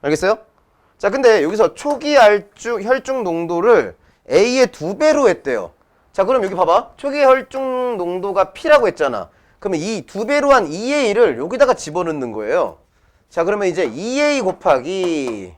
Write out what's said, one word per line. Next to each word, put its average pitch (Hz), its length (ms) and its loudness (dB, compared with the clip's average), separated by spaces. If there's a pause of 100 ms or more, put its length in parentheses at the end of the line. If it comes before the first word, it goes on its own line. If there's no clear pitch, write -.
알겠어요? 156 360 0 (600)
자, 196 120 0
근데 226 320 4
여기서 180 320 0
초기 294 420 -2
혈중, 208 680 2
혈중 262 420 -2
농도를 170 720 0 (340)
A의 240 380 4
두 170 300 -8
배로 302 300 4
했대요. 117 440 -4 (400)
자, 190 120 0
그럼 240 200 0
여기 190 100 -6
봐봐. 180 420 0
초기 285 260 -4
혈중 262 760 0
농도가 185 560 -4
P라고 294 340 2
했잖아. 123 440 -2 (280)
그러면 185 220 -6
이 196 260 -6
두 208 200 -8
배로 285 260 2
한 226 200 4
이 220 200 -6
에이를 220 460 2
여기다가 233 360 0
집어넣는 156 580 -6
거예요. 107 460 -4 (520)
자, 170 140 -4
그러면 202 240 -2
이제 175 180 -2
이 202 340 -6
에이 294 220 0
곱하기 147 1160 -4